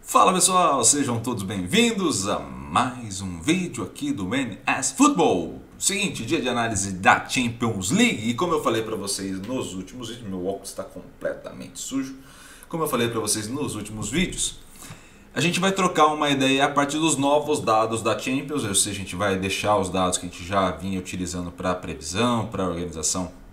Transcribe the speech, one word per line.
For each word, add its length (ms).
Fala 240
pessoal, 520
sejam 340
todos 240
bem-vindos 840
a 100
mais 800
um 220
vídeo 420
aqui 300
do 200
N 320
S 280
Football. 680
Seguinte, 480
dia 160
de 60
análise 460
da 340
Champions 640
League, 380
e 40
como 200
eu 100
falei 200
pra 120
vocês 460
nos 320
últimos 340
vídeos, 220
meu 180
óculos 240
tá 100
completamente 1000
sujo, 340
como 140
eu 40
falei 220
pra 100
vocês 300
nos 260
últimos 340
vídeos, 500
a 60
gente 180
vai 140
trocar 320
uma 240
ideia 340
a 60
partir 300
dos 180
novos 420
dados 420
da 160
Champions, 460
ou 100
seja, 220
a 40
gente 180
vai 200
deixar 400
os 120
dados 280
que 80
a 40
gente 120
já 300
vinha 260
utilizando 540
pra 240
previsão, 720
pra 160
organização 680